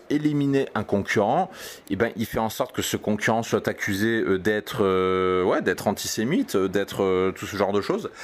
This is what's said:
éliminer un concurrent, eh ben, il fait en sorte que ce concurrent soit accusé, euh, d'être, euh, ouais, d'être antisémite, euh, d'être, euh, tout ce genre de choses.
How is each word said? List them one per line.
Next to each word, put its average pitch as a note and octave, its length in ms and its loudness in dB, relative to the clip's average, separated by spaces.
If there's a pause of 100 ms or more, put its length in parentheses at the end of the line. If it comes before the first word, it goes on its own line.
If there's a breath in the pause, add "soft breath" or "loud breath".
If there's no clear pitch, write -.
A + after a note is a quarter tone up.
éliminer C#3+ 640 2
un G#2+ 100 -2
concurrent, G#2+ 640 2 (400 loud breath)
eh - 60 -2
ben, A2+ 220 0
il A2 80 -4
fait - 140 -4
en A2 100 0
sorte - 260 -4
que G#2 60 -2
ce - 160 -2
concurrent A2 460 0
soit G#2+ 240 -2
accusé, A2 520 0
euh, F#2+ 200 2
d'être, G#2+ 420 0
euh, F#2 640 2
ouais, A2+ 180 2
d'être F#2+ 260 0
antisémite, B2+ 680 0
euh, G2 120 2
d'être, G2 360 -2
euh, F#2+ 280 2
tout F2+ 140 -8
ce G2+ 100 -8
genre G2 160 0
de G2+ 100 2
choses. G3 280 -2 (140 loud breath)